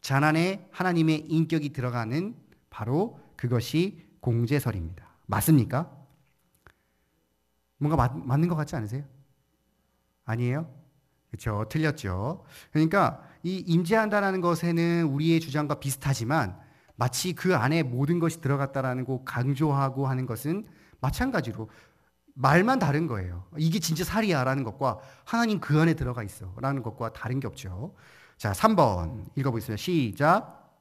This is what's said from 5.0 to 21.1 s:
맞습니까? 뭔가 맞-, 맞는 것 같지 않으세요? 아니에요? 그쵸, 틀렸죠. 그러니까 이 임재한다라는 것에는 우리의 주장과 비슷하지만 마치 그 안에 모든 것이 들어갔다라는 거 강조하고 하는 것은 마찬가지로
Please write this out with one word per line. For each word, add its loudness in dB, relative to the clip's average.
맞습니까? 2
뭔가 2
맞-, 0
맞는 0
것 0
같지 -4
않으세요? -6
아니에요? -2
그쵸, -4
틀렸죠. -2
그러니까 2
이 -4
임재한다라는 2
것에는 2
우리의 2
주장과 -2
비슷하지만 -2
마치 -2
그 2
안에 2
모든 0
것이 0
들어갔다라는 -2
거 -4
강조하고 0
하는 -2
것은 -6
마찬가지로 -2